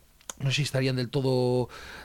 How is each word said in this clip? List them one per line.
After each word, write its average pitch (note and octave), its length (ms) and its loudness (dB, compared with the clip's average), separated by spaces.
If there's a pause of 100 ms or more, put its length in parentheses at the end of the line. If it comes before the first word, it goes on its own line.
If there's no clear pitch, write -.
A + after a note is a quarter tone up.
(380)
no C3+ 120 0
sé A#2+ 60 0
si D3 80 2
estarían C3 320 0
del B2+ 120 -2
todo, B2+ 640 2 (340)